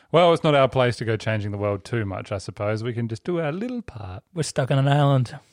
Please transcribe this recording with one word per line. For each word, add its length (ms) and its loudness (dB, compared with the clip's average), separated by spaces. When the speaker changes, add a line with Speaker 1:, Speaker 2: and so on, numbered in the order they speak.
Speaker 1:
Well, 220 6
it's 100 0
not 100 4
our 160 6
place 280 2
to 80 -8
go 120 0
changing 320 -4
the 80 -6
world 260 -2
too 220 -4
much, 260 -8
I 60 -4
suppose. 460 -6
We 100 -6
can 140 -4
just 160 -10
do 180 -4
our 100 -4
little 300 -6
part. 400 -14
Speaker 2:
We're 80 -2
stuck 260 -2
on 80 2
an 100 4
island. 520 4